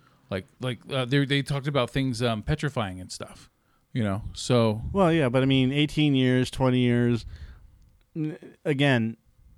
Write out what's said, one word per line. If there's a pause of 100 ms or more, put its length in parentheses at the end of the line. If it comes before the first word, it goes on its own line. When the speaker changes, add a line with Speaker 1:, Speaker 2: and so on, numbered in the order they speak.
(320)
Speaker 1:
like, (120)
like, (120)
uh,
they,
they
talked
about
things,
um,
petrifying
and
stuff, (440)
you
know, (100)
so. (120)
Speaker 2:
Well,
yeah,
but
I
mean,
eighteen
years,
twenty
years, (880)
n-, (280)
again, (400)